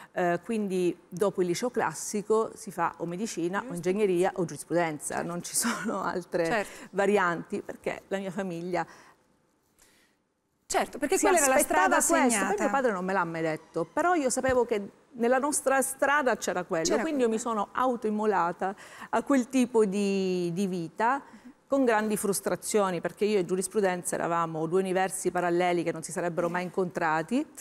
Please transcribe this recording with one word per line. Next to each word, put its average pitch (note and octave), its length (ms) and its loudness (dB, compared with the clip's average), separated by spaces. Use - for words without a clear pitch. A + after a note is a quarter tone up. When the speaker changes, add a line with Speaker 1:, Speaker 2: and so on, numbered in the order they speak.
Speaker 1:
eh, F3 340 0
quindi F#3+ 520 0
dopo F#3 340 0
il F3+ 40 2
liceo F3+ 240 -2
classico G#3 840 0
si - 160 -14
fa E3+ 260 -2
o E3+ 80 -6
medicina, F3 520 -4
o - 40 0
Speaker 2:
Giusto. B3+ 140 -10
Speaker 1:
ingegneria, F#3 580 2
o F3+ 100 0
giurisprudenza, D#3 720 -2
Speaker 2:
Certo. D3 160 -4
Speaker 1:
non F3 140 -6
ci - 100 -10
sono G#3 480 -2
altre F3 440 -2
Speaker 2:
Certo. G3+ 440 -4
Speaker 1:
varianti, F#3+ 720 0
perché - 460 -8
la G3 100 -4
mia G3 140 -8
famiglia F3 520 -4
Speaker 2:
Certo, - 280 0
perché D4 180 2
Speaker 1:
si F#4 80 0
Speaker 2:
quella F#4 140 6
era C#4+ 100 4
la C4 60 4
Speaker 1:
aspettava D#4 280 2
Speaker 2:
strada F#4 140 4
Speaker 1:
questo, E4 180 2
poi C#4+ 160 4
Speaker 2:
segnata. G#3+ 320 0
Speaker 1:
mio G#3 80 0
padre B3 220 2
non F#3 120 -4
me F#3+ 80 -2
l'ha F#3+ 120 2
mai E3 180 -4
detto, D#3+ 420 -2
però E4+ 300 0
io C#4 160 0
sapevo B3+ 340 2
che G#3 240 -2
nella A#3+ 240 2
nostra C4+ 440 2
strada C#4 540 2
c'era F3+ 260 -4
quello, E3 220 -2
Speaker 2:
C'era - 180 2
Speaker 1:
quindi D4+ 200 0
io A#3+ 40 4
Speaker 2:
quello. A3 160 0
Speaker 1:
mi B3 80 -4
sono G#3+ 220 -2
autoimmolata G#3+ 1000 0
a A#3 140 0
quel C4 240 2
tipo A#3+ 360 4
di, F#3+ 720 0
di G3 140 0
vita, F#3+ 520 -2
con C#4 180 2
grandi G#3+ 320 2
frustrazioni, F#3+ 840 0
perché F3 240 -4
io G#3 160 2
e F3 40 0
giurisprudenza F#3 720 -2
eravamo E3 520 0
due E3+ 140 2
universi F#3 520 0
paralleli F3 500 2
che E3 80 0
non D#3+ 140 -8
si - 80 -10
sarebbero E3+ 360 -2
mai F3 140 -2
incontrati, F3 800 -2